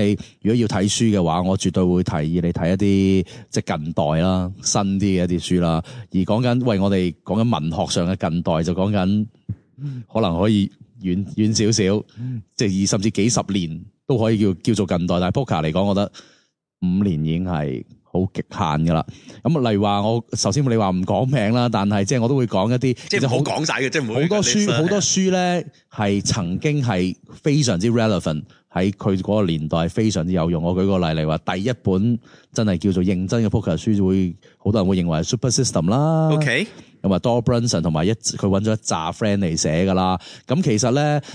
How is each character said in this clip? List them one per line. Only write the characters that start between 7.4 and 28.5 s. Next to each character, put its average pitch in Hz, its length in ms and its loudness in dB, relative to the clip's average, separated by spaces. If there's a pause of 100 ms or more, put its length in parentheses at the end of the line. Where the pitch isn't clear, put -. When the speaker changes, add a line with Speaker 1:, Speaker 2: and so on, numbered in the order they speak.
Speaker 1:
緊 120 100 2
文 78 180 -2 (160)
學 - 60 -6
上 87 160 0
嘅 92 200 -2
近 85 120 -2
代， 82 220 0
就 87 100 -2
講 95 160 0
緊 104 360 0 (880)
可 110 80 0
能 87 180 0
可 104 100 2
以 101 220 2 (300)
遠， 95 240 -2 (100)
遠 107 180 0
少 107 120 0
少， 104 380 0 (520)
即 120 120 0
係 98 160 0
二， 95 40 0
甚 104 140 -2
至 104 100 0
幾 104 180 0
十 123 200 0
年 85 340 -4 (240)
都 135 100 2
可 113 140 2
以 110 60 2
叫， 101 160 4 (100)
叫 104 220 2
做 90 120 0
近 87 100 -2
代。 87 120 2
但 90 100 2
係 - 20 0
poker 98 320 -2
嚟 78 80 0
講， 92 120 2
我 101 120 2
覺 98 60 2
得 101 100 -4 (680)
五 92 220 2
年 80 200 0
已 78 40 -2
經 85 160 -2
係 73 400 -4 (200)
好 - 160 -4 (140)
極 - 160 -6
限 - 100 -10 (280)
㗎 85 60 2
啦。 80 120 0 (380)
噉 139 260 0
例 107 60 2
如 98 60 2
話， 101 200 2
我 113 220 0 (100)
首 - 180 0
先 139 120 0
你 120 120 2
話 101 140 2
唔 92 140 0
講 101 220 0
名 117 280 0
啦， 120 180 2
但 101 180 0
係 101 160 2
即 139 100 0
係 120 60 0
我 117 60 2
都 139 80 0
會 127 100 2
講 107 260 0
一 127 40 2
啲， 123 220 0 (120)
Speaker 2:
即 202 80 0
係 151 80 0
唔 127 40 0
好 120 80 2
講 139 280 -2
晒 151 100 -2
嘅， 127 140 -2
Speaker 1:
其 165 100 -2
實 - 60 0
好 - 20 -4
Speaker 2:
即 - 0 -
係 107 40 -4
唔 - 20 -4
好 127 80 0
Speaker 1:
好 160 60 2
多 202 160 0
書， - 80 0
Speaker 2:
講 208 140 2
list 196 40 0
啦。 123 80 0
Speaker 1:
好 160 100 2
多 202 140 0
書 190 300 0
呢 180 300 0 (300)
係 101 320 0
曾 90 360 -2
經 147 240 0
係 92 320 0 (260)
非 147 220 2
常 101 160 0
之 113 120 2
relevant， 95 520 0 (300)